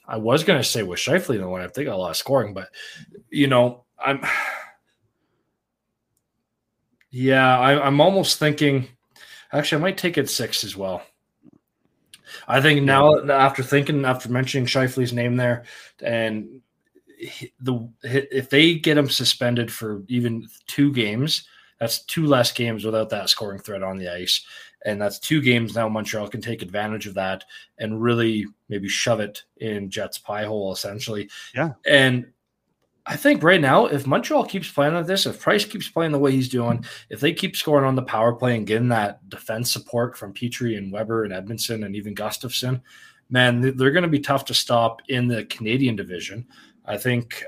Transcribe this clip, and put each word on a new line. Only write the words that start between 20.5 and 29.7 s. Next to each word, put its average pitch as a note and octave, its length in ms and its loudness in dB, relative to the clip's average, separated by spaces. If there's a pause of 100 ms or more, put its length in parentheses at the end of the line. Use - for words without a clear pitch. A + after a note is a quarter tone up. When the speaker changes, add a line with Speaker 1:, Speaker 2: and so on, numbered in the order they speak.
Speaker 1:
two C#3+ 260 2
games, B2 540 -2 (320)
that's - 260 -4
two D#3+ 220 -2
less B2+ 260 4
games A2+ 320 -4
without A2 260 -2
that G2+ 200 -6
scoring G2 300 -2
threat G2 220 -10
on F#2+ 160 -6
the F2+ 140 -8
ice. F2+ 320 -4 (400)
And G#2 160 -4
that's G2+ 180 -4
two D#3 220 0
games A#2+ 340 0
now A2 140 -2
Montreal G#2+ 400 -6
can G#2+ 120 -10
take A2 220 -8
advantage G#2+ 440 -6
of G2 80 -14
that F#2+ 300 -4 (340)
and A2 220 -6
really A2+ 460 2 (220)
maybe G2 200 -6
shove A2 320 0
it G2+ 220 -8 (140)
in G2+ 340 -6